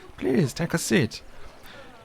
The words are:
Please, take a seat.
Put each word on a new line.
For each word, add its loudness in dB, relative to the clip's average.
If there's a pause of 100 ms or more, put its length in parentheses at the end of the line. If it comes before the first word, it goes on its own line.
(180)
Please, 2
take -2
a 0
seat. 2 (840)